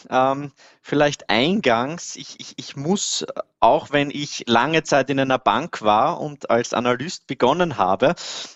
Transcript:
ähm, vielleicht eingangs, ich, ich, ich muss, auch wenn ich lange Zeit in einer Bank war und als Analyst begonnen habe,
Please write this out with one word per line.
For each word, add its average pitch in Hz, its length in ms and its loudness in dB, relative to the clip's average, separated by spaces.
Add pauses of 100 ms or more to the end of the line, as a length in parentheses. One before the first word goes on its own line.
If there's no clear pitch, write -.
ähm, 135 420 0 (300)
vielleicht 143 480 0
eingangs, 135 840 0
ich, - 240 -18
ich, - 180 -20
ich - 180 -14
muss, 156 500 -4 (340)
auch 123 320 4
wenn 143 180 0
ich 143 380 -10
lange 135 360 2
Zeit 139 280 2
in 139 80 0
einer 131 180 2
Bank 120 440 -2
war 113 380 2
und 147 300 -8
als 117 240 0
Analyst 123 540 -2
begonnen 139 500 0
habe, 110 380 2 (400)